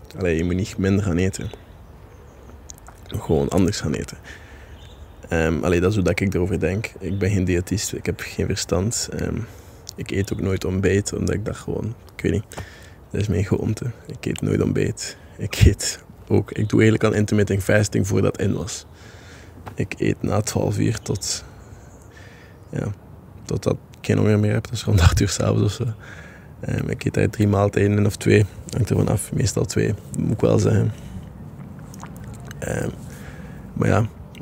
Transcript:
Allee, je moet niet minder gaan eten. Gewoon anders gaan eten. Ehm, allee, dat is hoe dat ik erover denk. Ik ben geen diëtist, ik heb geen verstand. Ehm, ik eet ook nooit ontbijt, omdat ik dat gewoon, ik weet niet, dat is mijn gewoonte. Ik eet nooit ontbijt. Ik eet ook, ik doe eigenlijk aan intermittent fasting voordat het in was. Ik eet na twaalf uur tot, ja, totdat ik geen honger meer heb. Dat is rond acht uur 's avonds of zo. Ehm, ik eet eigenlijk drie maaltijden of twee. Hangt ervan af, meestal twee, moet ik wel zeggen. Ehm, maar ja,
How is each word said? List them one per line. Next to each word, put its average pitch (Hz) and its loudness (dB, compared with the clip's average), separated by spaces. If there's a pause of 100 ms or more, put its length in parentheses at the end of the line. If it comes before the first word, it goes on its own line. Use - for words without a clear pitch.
(180)
Allee, 87 2
je 82 0
moet 90 0
niet - -4
minder 98 2
gaan 85 0
eten. 95 0 (1600)
Gewoon 71 0
anders 90 2
gaan 76 -2
eten. - -6 (1120)
Ehm, 80 2
allee, 85 4
dat 90 4
is 107 0
hoe 95 2
dat 87 2
ik 101 0
erover 90 0
denk. 90 -2
Ik 95 -4
ben 95 2
geen 95 2
diëtist, 90 0
ik - -8
heb - -4
geen - -4
verstand. 92 -2
Ehm, 82 -4 (600)
ik - -10
eet 98 -2
ook - -4
nooit 95 -2
ontbijt, 95 2
omdat 90 0
ik 104 -4
dat - -6
gewoon, - -6 (220)
ik - -16
weet 87 2
niet, - -4 (460)
dat - -4
is 107 -2
mijn 92 2
gewoonte. - -2 (160)
Ik - -10
eet - -4
nooit - 2
ontbijt. - -2 (220)
Ik - -6
eet - 4 (240)
ook, 101 2
ik 107 -2
doe 113 6
eigenlijk 110 6
aan 104 2
intermittent 104 2
fasting 104 2
voordat 101 2
het - 0
in 98 2
was. - -8 (880)
Ik - -4
eet - 0
na 98 2
twaalf 101 0
uur 107 0
tot, - -6 (1300)
ja, - -4 (520)
totdat - 0
ik - -10
geen 104 4
honger 104 4
meer 104 2
heb. 113 0
Dat - -10
is 110 -6
rond 104 6
acht 85 6
uur 104 4
's - -2
avonds 107 4
of 104 2
zo. 117 -4 (760)
Ehm, - -4
ik - -4
eet - 0
eigenlijk 101 2
drie 104 2
maaltijden 101 4
of 104 -2
twee. 107 6 (260)
Hangt - 0
ervan 107 4
af, 107 0
meestal - 0
twee, 110 0 (240)
moet - 0
ik - -2
wel 110 4
zeggen. 107 2 (1700)
Ehm, - -4 (840)
maar - 0
ja, 101 4 (360)